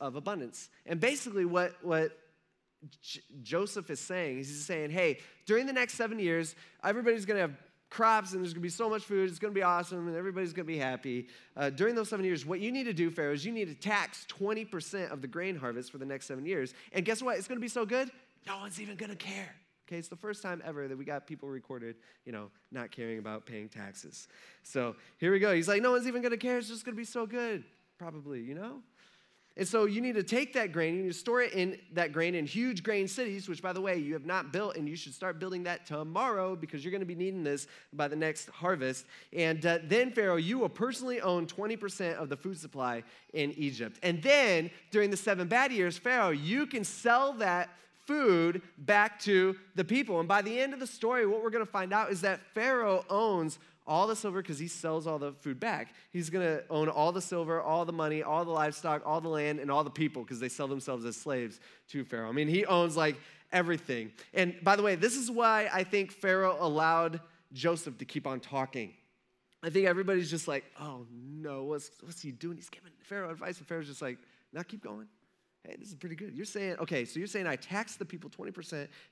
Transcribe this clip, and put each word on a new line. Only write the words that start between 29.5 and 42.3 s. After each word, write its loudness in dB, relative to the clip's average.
And 0
so 4
you 2
need 0
to 4
take 2
that 2
grain, 2
you 0
need 0
to -10
store 2
it 2
in 2
that 2
grain 2
in 0
huge -2
grain 2
cities, -4
which, -6
by -2
the -4
way, 0
you -2
have -4
not -2
built, -2
and -4
you -6
should -12
start -4
building -4
that -4
tomorrow -2
because -8
you're -6
gonna -2
be -6
needing -2
this -2
by 0
the -2
next -2
harvest. 0
And, 2
uh, 4
then, 4
Pharaoh, 4
you 2
will 4
personally -2
own 2
twenty -4
percent -4
of -4
the -4